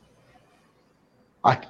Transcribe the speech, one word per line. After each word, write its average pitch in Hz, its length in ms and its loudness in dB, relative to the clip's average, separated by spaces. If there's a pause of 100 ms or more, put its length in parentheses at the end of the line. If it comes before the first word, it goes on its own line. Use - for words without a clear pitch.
(1400)
A-, - 260 2